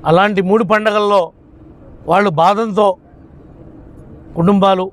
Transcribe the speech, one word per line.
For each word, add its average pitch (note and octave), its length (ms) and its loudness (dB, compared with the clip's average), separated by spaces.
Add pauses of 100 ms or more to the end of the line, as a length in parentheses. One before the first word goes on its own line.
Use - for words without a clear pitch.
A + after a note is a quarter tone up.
(100)
అలాంటి G3 300 2 (100)
మూడు A3 200 2
పండగల్లో G#3 480 0 (920)
వాళ్ళు G3 280 0
బాధలతో G3+ 480 0 (1500)
కుటుంబాలు F#3+ 560 2